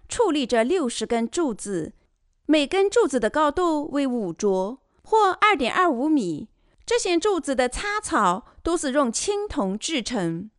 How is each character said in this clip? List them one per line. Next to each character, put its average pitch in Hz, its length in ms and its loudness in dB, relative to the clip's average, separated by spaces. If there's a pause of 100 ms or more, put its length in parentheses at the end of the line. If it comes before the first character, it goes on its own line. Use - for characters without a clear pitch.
矗 427 220 2
立 285 160 0
着 226 160 2
六 285 260 0
十 220 160 -6
根 226 240 -2
柱 311 240 -2
子， 185 420 -6 (520)
每 294 180 4
根 392 240 0
柱 403 200 2
子 262 100 -2
的 214 100 0
高 294 220 2
度 311 400 0
为 277 160 0
五 226 260 -4
肘， 196 460 -2 (240)
或 415 300 2
二 415 240 2
点 262 180 -2
二 359 160 2
五 262 180 0
米。 214 400 0 (380)
这 466 100 2
些 370 220 0
柱 359 220 2
子 277 160 -2
的 247 120 2
插 403 320 -4
槽 208 460 0 (160)
都 330 140 0
是 285 160 -2
用 277 180 2
青 403 380 -4
铜 294 280 -2
制 302 240 -4
成， 190 480 -4 (100)